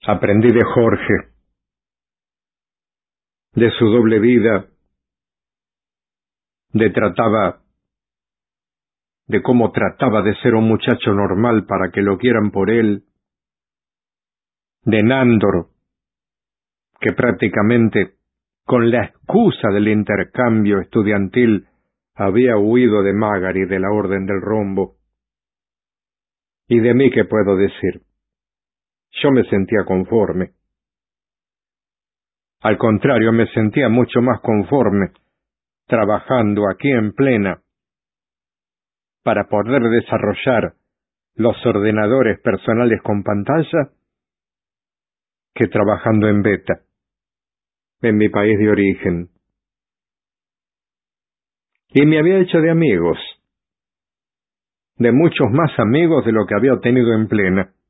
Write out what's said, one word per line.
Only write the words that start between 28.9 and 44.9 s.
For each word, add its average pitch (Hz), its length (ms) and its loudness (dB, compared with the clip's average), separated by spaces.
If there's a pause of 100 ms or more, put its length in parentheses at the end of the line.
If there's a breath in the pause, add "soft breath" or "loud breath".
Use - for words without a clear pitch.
Yo 143 100 2
me 120 120 2
sentía 98 400 -2
conforme. 92 680 -2 (2000)
Al 110 180 0
contrario, 113 540 2
me 113 160 2
sentía 113 400 -2
mucho 120 340 0
más 123 180 0
conforme, 104 720 -2 (760)
trabajando 104 840 0
aquí 135 200 -4
en 110 220 -2
plena, 107 480 -2 (1700)
para 104 220 -2
poder 113 340 0
desarrollar 113 920 -2 (600)
los 110 220 0 (100)
ordenadores 107 760 0
personales 117 600 -2
con 101 220 -4
pantalla, 135 680 -2 (1600)